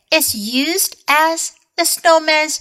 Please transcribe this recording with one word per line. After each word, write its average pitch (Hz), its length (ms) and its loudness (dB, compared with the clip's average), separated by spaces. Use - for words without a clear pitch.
is 311 240 0
used 262 640 -4
as 320 440 0
the 339 80 -2
snowman's 311 760 0